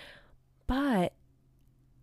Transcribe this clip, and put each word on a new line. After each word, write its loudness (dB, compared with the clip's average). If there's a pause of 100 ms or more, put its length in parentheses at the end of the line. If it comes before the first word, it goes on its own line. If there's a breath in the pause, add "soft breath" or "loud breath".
(680 loud breath)
But 0 (920)